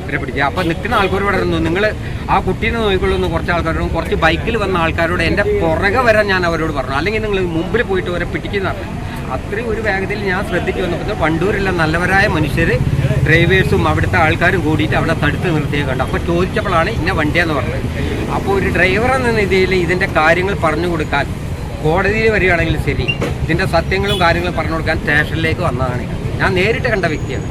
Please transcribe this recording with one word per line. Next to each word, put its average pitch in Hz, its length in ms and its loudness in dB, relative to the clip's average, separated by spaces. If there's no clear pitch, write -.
ഇവരെ 139 180 -4
പിടിക്കുക. 135 280 -2
അപ്പോൾ 180 200 -2
നിൽക്കുന്ന 185 300 -2
ആൾക്കാർ 190 260 0
ഇവിടെ 190 160 0
ഇരുന്നു, 175 240 0
"നിങ്ങൾ 175 180 0
ആ 180 120 4
കുട്ടീനെ 220 380 -2
നോക്കിക്കൊള്ളൂ" 190 340 2
എന്ന് 180 160 0
കുറച്ച് 165 220 -2
ആൾക്കാരോടും 165 400 0
കുറച്ച് 165 280 -2
ബൈക്കിൽ 165 400 2
വന്ന 185 200 0
ആൾക്കാരോട് 165 460 0
എൻ്റെ 190 140 2
പുറകെ 180 460 2
വരാൻ 214 260 4
ഞാൻ 185 160 2
അവരോട് 160 280 -2
പറഞ്ഞു, 135 220 -4
"അല്ലെങ്കിൽ 214 260 -2
നിങ്ങൾ 202 140 0
മുമ്പിൽ 180 320 0
പോയിട്ട് 190 240 -2
അവരെ 175 200 -4
പിടിക്കുന്ന" 185 360 -2
പറഞ്ഞു. - 160 -8
അത്രയും 208 360 -6
ഒരു 214 160 -4
വേഗതയിൽ 196 420 -2
ഞാൻ 185 200 0
ശ്രദ്ധിച്ചു 180 340 -2
വന്നപ്പോൾ 165 400 -4
വണ്ടൂരിലെ 190 480 0
നല്ലവരായ 175 440 2
മനുഷ്യർ, 156 340 2
ഡ്രൈവേഴ്സും 180 640 4
അവിടുത്തെ 156 340 0
ആൾക്കാരും 170 440 2
കൂടിയിട്ട് 156 320 0
അവിടെ - 240 0
തടുത്ത് 147 320 0
നിർത്തിയേ 147 340 0
കണ്ടു. 127 160 -2
അപ്പോൾ - 240 -2
ചോദിച്ചപ്പോഴാണ് 175 600 0
ഇന്ന 170 200 0
വണ്ടിയാന്ന് 156 400 2
പറഞ്ഞത്. - 260 -4
അപ്പോൾ - 220 -2
ഒരു 190 180 0
ഡ്രൈവർ 190 400 2
എന്ന 247 120 0
നിലയിൽ 190 320 2
ഇതിൻ്റെ 180 240 0
കാര്യങ്ങൾ 175 380 2
പറഞ്ഞു 160 280 0
കൊടുക്കാൻ 143 320 -2
കോടതിയിൽ 196 520 2
വരികയാണെങ്കിൽ 170 400 2
ശരി, - 180 0
ഇതിൻ്റെ 175 300 0
സത്യങ്ങളും 196 480 0
കാര്യങ്ങളും 170 360 2
പറഞ്ഞു 160 180 -2
കൊടുക്കാൻ 160 260 -2
സ്റ്റേഷനിലേക്ക് 156 680 0
വന്നതാണ്. 123 340 -2
ഞാൻ 175 80 2
നേരിട്ട് 226 360 0
കണ്ട 180 180 0
വ്യക്തിയാണ്. 131 380 -4